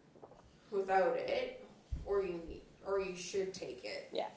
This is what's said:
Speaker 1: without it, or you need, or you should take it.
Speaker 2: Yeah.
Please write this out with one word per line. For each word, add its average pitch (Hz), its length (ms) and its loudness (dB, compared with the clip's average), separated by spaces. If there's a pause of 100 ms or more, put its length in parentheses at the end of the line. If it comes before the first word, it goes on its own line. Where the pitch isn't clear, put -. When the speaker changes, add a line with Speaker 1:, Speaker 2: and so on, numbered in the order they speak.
(680)
Speaker 1:
without 190 480 6
it, - 480 -2 (400)
or 202 160 4
you 180 120 0 (140)
need, - 140 -10 (240)
or 196 140 2
you 185 160 -2
should 185 380 -2
take - 300 -8
it. 190 280 -8
Speaker 2:
Yeah. - 260 -2